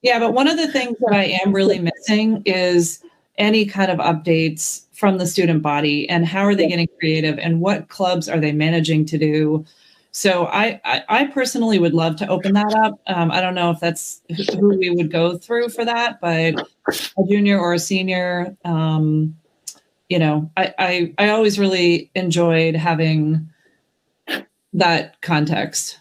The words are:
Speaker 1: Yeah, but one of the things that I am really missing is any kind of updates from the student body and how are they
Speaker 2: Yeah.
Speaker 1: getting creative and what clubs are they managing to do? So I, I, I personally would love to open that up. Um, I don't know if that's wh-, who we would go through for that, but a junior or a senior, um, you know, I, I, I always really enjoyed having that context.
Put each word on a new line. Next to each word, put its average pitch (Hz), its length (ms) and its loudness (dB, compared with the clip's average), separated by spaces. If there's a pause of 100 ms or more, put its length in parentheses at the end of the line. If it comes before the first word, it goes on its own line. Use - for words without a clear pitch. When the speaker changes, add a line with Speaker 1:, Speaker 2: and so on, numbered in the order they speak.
Speaker 1:
Yeah, 240 160 4
but 233 140 2
one 269 140 4
of 320 100 2
the 311 140 -2
things 247 280 -4
that 226 140 2
I 190 300 2
am 202 80 2
really 190 280 2
missing 214 640 0
is 180 580 0 (360)
any 214 260 4
kind 196 260 0
of 180 60 0
updates 160 880 -2 (100)
from 196 240 2
the 180 80 -2
student 170 380 2
body 147 440 0
and 170 180 2
how 190 200 0
are 202 100 4
they 190 80 2
Speaker 2:
Yeah. 156 60 2
Speaker 1:
getting 170 180 0 (120)
creative 156 400 0
and 165 200 0
what 185 300 -2
clubs 180 400 -2
are 165 100 0
they 151 140 0
managing 156 520 0
to 156 120 -4
do? 156 480 0 (460)
So 180 340 0
I, 208 400 -2
I, - 240 -2
I 247 160 2
personally 240 540 0
would 170 160 2
love 165 220 0
to 202 100 -6
open 185 260 0
that 208 220 2
up. 220 320 0
Um, 170 240 0
I 185 100 0
don't 185 140 -2
know 175 160 0
if 165 80 -2
that's - 500 -6
wh-, 170 300 -4
who 202 180 4
we 185 140 0
would 170 200 0
go 170 260 0
through 233 320 -4
for 233 140 -6
that, 233 380 -4
but 165 340 0 (320)
a - 400 -4
junior 202 320 4
or 175 140 0
a 170 60 2
senior, 180 760 -2 (100)
um, 156 720 0 (720)
you 180 100 0
know, 151 360 0
I, 190 220 -2
I, 180 400 -2
I 208 120 2
always 214 300 2
really 180 560 2
enjoyed 165 600 2
having 160 720 0 (1200)
that 170 480 0
context. 151 800 -2